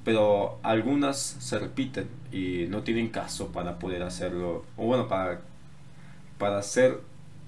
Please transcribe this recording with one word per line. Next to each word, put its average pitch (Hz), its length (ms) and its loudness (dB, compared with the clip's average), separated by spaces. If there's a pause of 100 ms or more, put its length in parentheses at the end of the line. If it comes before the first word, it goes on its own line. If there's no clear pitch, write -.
pero 104 600 6
algunas 135 560 4
se - 400 -4
repiten - 500 -2 (220)
y 90 380 0
no 107 120 -2
tienen 113 280 2
caso - 420 -6
para 87 260 -4
poder 92 240 -2
hacerlo, 87 640 -2 (120)
o 113 80 -2
bueno, 120 220 4
para, 92 340 0 (960)
para 101 180 2
hacer 254 420 4 (480)